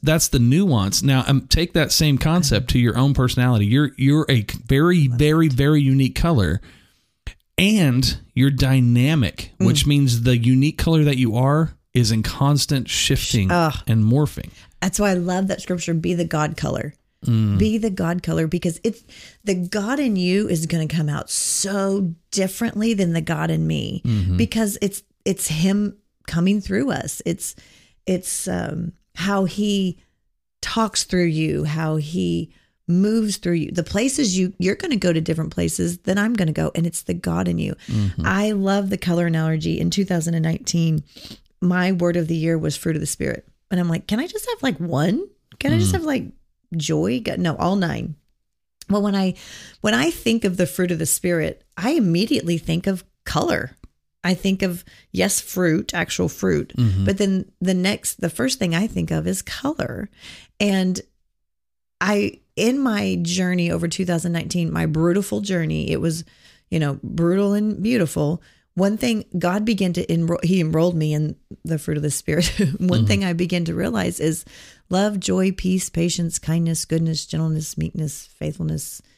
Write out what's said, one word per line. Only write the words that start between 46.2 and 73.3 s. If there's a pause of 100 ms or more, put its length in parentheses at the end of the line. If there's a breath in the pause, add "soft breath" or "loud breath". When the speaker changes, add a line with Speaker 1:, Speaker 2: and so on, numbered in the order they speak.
Speaker 2:
joy?"
Go-,
no,
all
nine. (720)
Well,
when
I, (460 loud breath)
when
I
think
of
the
fruit
of
the
Spirit, (140)
I
immediately
think
of (220)
color. (520)
I
think
of, (280 soft breath)
yes,
fruit,
actual
fruit,
Speaker 1:
Mm-hmm.
Speaker 2:
but
then (100)
the
next,
the
first
thing
I
think
of
is
color. (500 loud breath)
And (1040)
I, (160)
in
my
journey
over
two
thousand
nineteen,
my
brutal
journey,
it
was, (460 soft breath)
you
know,
brutal
and
beautiful. (340 soft breath)
One
thing, (120)
God
began
to
enroll,
he
enrolled
me
in (300)
the
fruit
of
the
Spirit.
<laughs> (200)
One
Speaker 1:
Mm-hmm.
Speaker 2:
thing
I